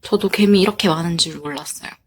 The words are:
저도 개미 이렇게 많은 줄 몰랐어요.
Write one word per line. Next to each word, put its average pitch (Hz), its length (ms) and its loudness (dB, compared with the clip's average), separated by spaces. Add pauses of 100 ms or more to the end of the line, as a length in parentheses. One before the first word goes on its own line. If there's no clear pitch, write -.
저도 202 280 -2
개미 202 320 4
이렇게 208 280 0
많은 165 280 -2
줄 160 220 -4
몰랐어요. - 520 -10 (160)